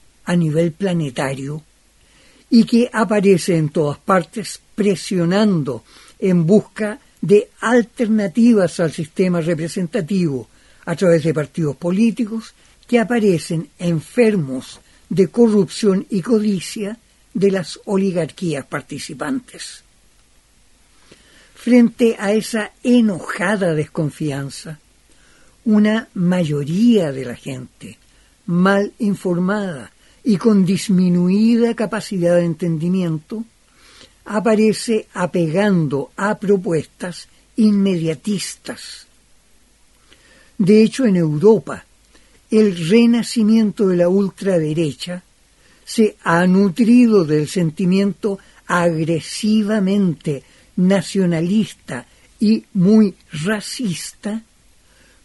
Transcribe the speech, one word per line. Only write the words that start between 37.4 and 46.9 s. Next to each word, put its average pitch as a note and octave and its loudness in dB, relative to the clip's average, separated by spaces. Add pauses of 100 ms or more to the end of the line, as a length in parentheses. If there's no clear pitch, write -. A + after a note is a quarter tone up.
inmediatistas. G3 -2 (1500)
De G#3+ 6
hecho, A3+ 2
en G3 2
Europa, D#3 2 (640)
el F#3+ 0
renacimiento A3+ 2
de F3+ 2
la F3 2
ultraderecha F3 -2 (640)
se G#3+ 0
ha F3 2
nutrido G3+ 4